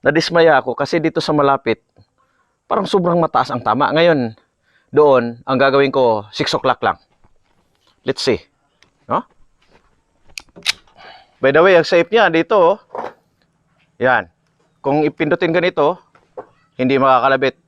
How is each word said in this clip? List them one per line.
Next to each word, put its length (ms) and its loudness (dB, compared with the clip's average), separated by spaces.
nadismaya 560 2
ako 160 -6
kasi 240 -4
dito 240 -4
sa 80 -6
malapit, 480 0
parang 160 -4
sobrang 320 -2
mataas 360 -2
ang 120 -8
tama. 320 -2
Ngayon, 400 0
doon, 560 2
ang 140 -2
gagawin 320 2
ko, 420 0
six 160 -6
o'clock 320 -2
lang. 160 -2
Let's 160 -6
see. 240 -4
No? 160 -4
By 160 0
the 80 4
way, 160 6
ang 80 -2
safe 240 0
niya 160 2
dito, 320 0
oh. 180 2
Yan. 240 0
Kung 240 -2
ipindutin 480 -4
ganito, 400 0
hindi 240 0
makakalabit. 560 2